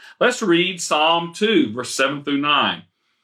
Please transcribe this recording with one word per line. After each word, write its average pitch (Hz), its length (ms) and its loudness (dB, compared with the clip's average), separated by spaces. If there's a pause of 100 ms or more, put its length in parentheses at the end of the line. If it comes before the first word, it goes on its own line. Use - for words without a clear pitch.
(200)
Let's 240 220 2
read 180 380 2
Psalm 165 520 0
two, 180 400 2
verse 123 220 -8
seven 139 280 -2
through 143 160 -2
nine. 127 460 0 (400)